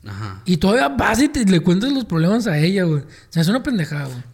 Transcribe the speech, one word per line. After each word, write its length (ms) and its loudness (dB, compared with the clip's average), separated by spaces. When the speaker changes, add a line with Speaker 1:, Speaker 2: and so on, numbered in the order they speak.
Speaker 1:
Ajá. 380 -12
Speaker 2:
Y 140 0
todavía 300 2
vas 320 0
y 80 4
te, 160 -2
le 140 4
cuentas 340 2
los 120 -2
problemas 420 0
a 120 0
ella, 260 2
güey. 180 0
O 40 -14
sea, 120 0
es 60 0
una 160 0
pendejada, 420 -4
güey. 160 -12